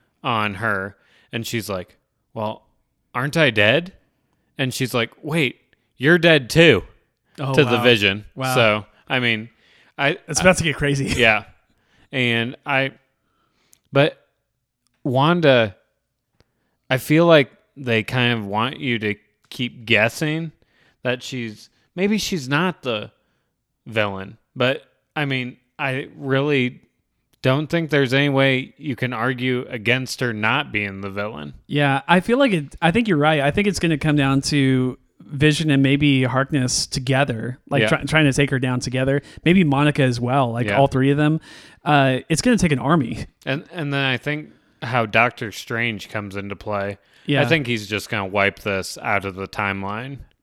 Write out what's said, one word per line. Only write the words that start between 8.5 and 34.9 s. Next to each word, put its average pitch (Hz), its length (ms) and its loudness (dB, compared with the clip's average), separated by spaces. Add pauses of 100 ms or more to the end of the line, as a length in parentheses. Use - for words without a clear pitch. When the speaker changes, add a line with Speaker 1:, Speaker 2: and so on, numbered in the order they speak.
Speaker 1:
So, 107 320 2 (220)
I 131 120 -2
mean, 117 280 -2 (480)
I 143 220 -2 (100)
Speaker 2:
It's 156 120 -4
about 180 180 4
to 165 60 -4
get 147 120 -2
crazy. 143 300 0
<laughs> - 140 -2
Speaker 1:
Yeah. 107 240 4 (640)
And 120 460 -2 (100)
I, 135 260 -2 (1000)
but 139 340 0 (800)
Wanda, 131 720 4 (1160)
I 127 80 2
feel 160 280 2
like 156 240 6 (260)
they 117 260 -2
kind 120 360 0
of 107 80 -6
want 110 340 -4
you 123 180 -2
to 104 160 -2 (360)
keep 120 360 -10
guessing 151 640 0 (520)
that 127 180 -4
she's, 117 480 -12 (260)
maybe 202 220 0
she's 147 300 -6
not 165 340 -2
the 113 280 -6 (760)
villain, 104 500 -4 (180)
but 127 300 -2 (320)
I 151 80 -2
mean, 127 320 -6 (220)
I 135 380 -6
really 135 640 -2 (580)
don't 139 280 2
think 165 220 -2
there's 139 240 2
any 143 140 2
way 135 480 0
you 147 180 -8
can 123 180 -6
argue 123 560 -4
against 123 520 -4
her 120 120 -2
not 120 380 -2
being 101 300 -6
the 98 100 -8
villain. 107 440 -10 (120)
Speaker 2:
Yeah, 139 400 0
I 180 140 4
feel 233 180 0
like 277 140 2
it, 151 280 -4
I 165 120 2
think 220 160 0
you're 175 80 2
right. 151 240 2
I 143 100 2
think 202 160 0
it's 196 140 -2
gonna 160 180 0
come 151 180 0
down 135 260 2
to 131 540 0 (240)